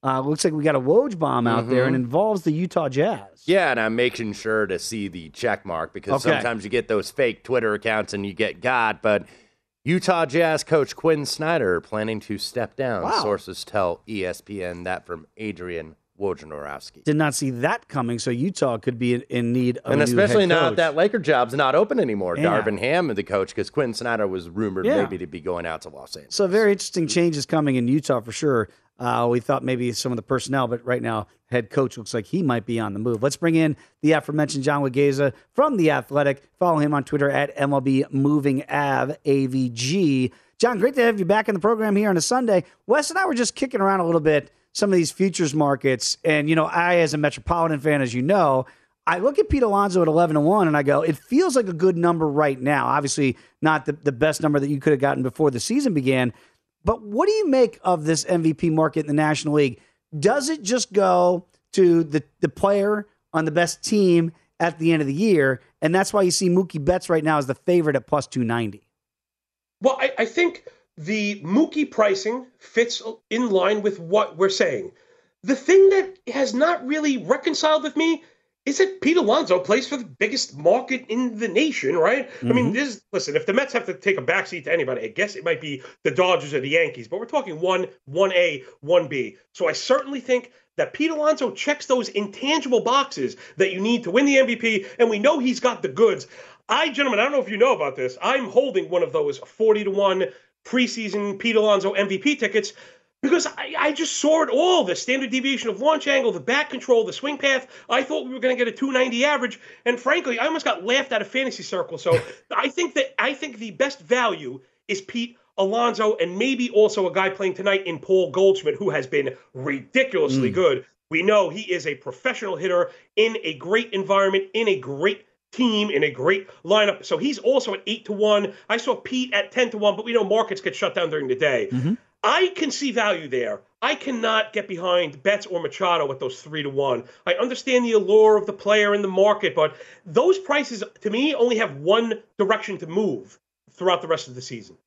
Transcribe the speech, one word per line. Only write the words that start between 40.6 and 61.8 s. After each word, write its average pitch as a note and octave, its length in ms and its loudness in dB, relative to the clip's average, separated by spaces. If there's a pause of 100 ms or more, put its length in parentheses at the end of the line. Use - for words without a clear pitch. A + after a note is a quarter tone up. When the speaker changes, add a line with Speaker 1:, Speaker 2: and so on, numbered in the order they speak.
Speaker 1:
great A#3 180 2
to C4 60 2
have A#3 160 4
you F#3+ 80 -2
back G#3 240 2
in G#3 60 0
the F3+ 40 -2
program G#3+ 360 2
here G#3 160 2
on F3+ 60 2
a D#3+ 40 0
Sunday. A3+ 420 2 (220)
Wes C#4+ 240 2
and E4 80 -4
I F#4+ 80 0
were F4 80 -2
just A#3 220 -2
kicking B3+ 260 -2
around G3 200 2
a E3+ 40 0
little E3 160 2
bit D3 300 2 (220)
some G3+ 200 0
of F#3 40 4
these E3 140 2
futures F3 440 0
markets, C#3 680 0
and, D3+ 240 2
you D#3+ 80 4
know, D#3 100 2
I, F3 320 2
as D#3 180 2
a - 20 -2
Metropolitan D#3 640 0
fan, C#3+ 240 2
as A#2+ 100 -4
you B2+ 80 -2
know, C#3+ 460 2 (400)
I E3+ 100 0
look C4+ 220 0
at G#4+ 100 2
Pete C#4 140 2
Alonso G3+ 400 2
at D#3+ 40 4
eleven D#3 300 4
and D3 80 2
one, F#3+ 220 4
and D3+ 100 2
I D3 60 2
go, C#3+ 180 2
"It E3 160 0
feels D#4 380 0
like A#3 120 2
a F3+ 60 -6
good E3+ 240 2
number E3+ 300 2
right C#3+ 340 0
now." C3+ 240 2
Obviously, C#3 500 0 (280)
not D#3 220 2
the, D3 80 -4
the C#3+ 180 -2
best D3 320 0
number D3 160 2
that C#3 100 -2
you C#3+ 100 -2
could D#3 120 2
have C#3 80 2
gotten C3+ 240 0
before C#3+ 260 0
the A#2+ 100 -2
season B3 360 0
began. C3 380 0 (500)
But A3+ 200 -2
what G#3+ 240 0
do G#4 60 2
you G#4+ 140 0
make C4 360 2
of D#3 220 0
this D#3+ 200 0
M F3 160 0
V D#3+ 140 2
P E3+ 160 0
market D#3 300 2
in D3+ 60 -6
the D3 60 -2
National D3+ 400 2
League? C#3+ 260 2 (380)
Does B3+ 320 2
it D4+ 140 -4
just A3+ 280 -2
go F3+ 540 4 (280)
to F3 300 6